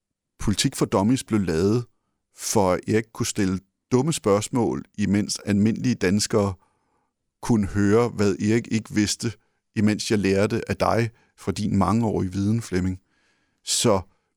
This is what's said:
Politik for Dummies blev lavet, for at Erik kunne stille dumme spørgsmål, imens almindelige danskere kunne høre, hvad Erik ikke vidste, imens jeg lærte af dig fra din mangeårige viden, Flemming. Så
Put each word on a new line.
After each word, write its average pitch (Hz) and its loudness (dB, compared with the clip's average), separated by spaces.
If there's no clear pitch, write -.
Politik - -2
for - -2
Dummies 113 2
blev 107 0
lavet, 95 0
for 95 0
at 87 -2
Erik 110 0
kunne - -6
stille 95 -2
dumme 139 2
spørgsmål, 101 0
imens 101 0
almindelige 107 0
danskere 101 0
kunne 107 2
høre, 104 2
hvad 101 0
Erik 107 0
ikke 107 -4
vidste, 104 0
imens 107 0
jeg 110 2
lærte 101 0
af - -4
dig 104 0
fra - -4
din 104 -2
mangeårige 95 0
viden, 104 -2
Flemming. 92 -2
Så 101 2